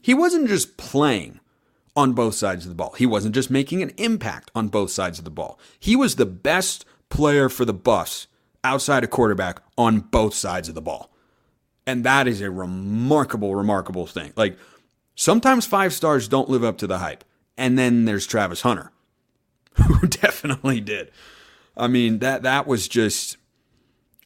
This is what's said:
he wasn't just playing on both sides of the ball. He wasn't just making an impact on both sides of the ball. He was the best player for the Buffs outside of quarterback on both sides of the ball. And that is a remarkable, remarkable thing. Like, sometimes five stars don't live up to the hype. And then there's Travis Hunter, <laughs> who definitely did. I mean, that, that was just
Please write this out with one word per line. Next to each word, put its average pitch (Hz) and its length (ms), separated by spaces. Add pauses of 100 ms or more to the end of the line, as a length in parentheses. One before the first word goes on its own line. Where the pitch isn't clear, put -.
he 247 100
wasn't 330 340
just 190 300
playing 131 640 (560)
on 135 160
both 117 220
sides 90 320
of - 20
the 87 60
ball. 82 240
He 123 80
wasn't 107 280
just 131 160
making 139 300
an 151 160
impact 196 580
on 110 140
both 98 220
sides 90 280
of 82 60
the 82 60
ball. - 280 (220)
He 220 160
was 262 200
the 120 100
best 151 580 (240)
player 143 400
for 127 160
the 117 80
Buffs 92 540 (360)
outside 131 400
of 120 60
quarterback 95 540 (160)
on 113 220
both 110 340
sides 90 340
of 82 60
the 78 80
ball. 78 280 (760)
And 123 180
that 131 240
is 101 140
a 98 80
remarkable, 101 1040
remarkable 95 520
thing. 78 300
Like, 101 220 (560)
sometimes 233 500
five 190 300
stars 139 340
don't 131 220
live 123 140
up 110 140
to 107 80
the 92 120
hype. 80 260 (320)
And 131 220
then 120 260
there's 101 220
Travis 98 340
Hunter, 110 320 (440)
<laughs> - 380
who - 320
definitely 135 760
did. 101 280 (680)
I 120 100
mean, 117 300
that, 127 240
that 131 240
was 117 220
just - 500 (880)